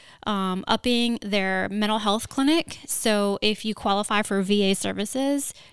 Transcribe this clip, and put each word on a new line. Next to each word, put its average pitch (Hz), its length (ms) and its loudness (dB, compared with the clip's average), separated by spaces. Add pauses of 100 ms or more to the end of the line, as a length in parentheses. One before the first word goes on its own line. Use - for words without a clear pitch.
(240)
um, 190 440 -2
upping 233 540 0
their 190 480 -2
mental 214 280 0
health 214 300 0
clinic. 302 580 0
So 202 560 0
if 214 220 -2
you 214 100 -2
qualify 208 480 0
for 196 200 0
V 196 280 4
A 196 40 2
services, 262 800 -2 (200)